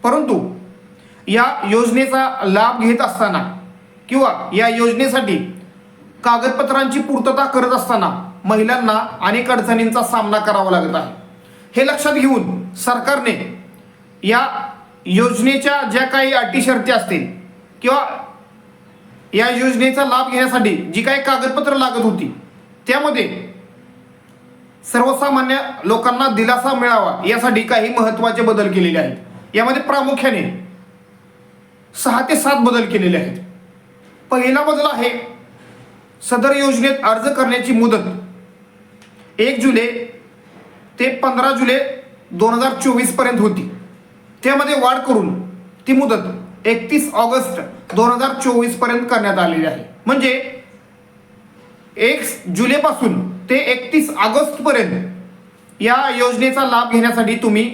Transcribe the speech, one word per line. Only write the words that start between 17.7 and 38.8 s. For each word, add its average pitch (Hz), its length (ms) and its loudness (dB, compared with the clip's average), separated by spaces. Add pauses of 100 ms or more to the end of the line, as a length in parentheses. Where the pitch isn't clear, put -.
किंवा 262 220 2 (1300)
या 226 160 2
योजनेचा 262 540 2
लाभ 254 260 0
घेण्यासाठी 247 460 2
जी 180 260 -4
काही 269 200 0
कागदपत्र 269 540 0
लागत 247 280 0
होती, 190 300 -2 (520)
त्यामध्ये 262 600 -2 (1400)
सर्वसामान्य 262 720 0 (280)
लोकांना 233 440 2
दिलासा 247 460 0
मिळावा 233 360 2 (160)
यासाठी 226 360 2
काही 226 260 0
महत्त्वाचे 226 540 0
बदल 202 300 2
केलेले 175 260 2
आहेत. 135 180 -2 (380)
यामध्ये 254 280 0
प्रामुख्याने 269 600 0 (1500)
सहा 240 340 0
ते 311 80 2
सात 277 240 2
बदल 233 300 2
केलेले 185 260 2
आहेत. - 200 -4 (920)
पहिला 262 320 2
बदल 294 240 0
आहे, 240 240 -2 (1120)
सदर 254 340 0
योजनेत 269 480 0
अर्ज 220 240 2
करण्याची 247 440 0
मुदत - 1700 -4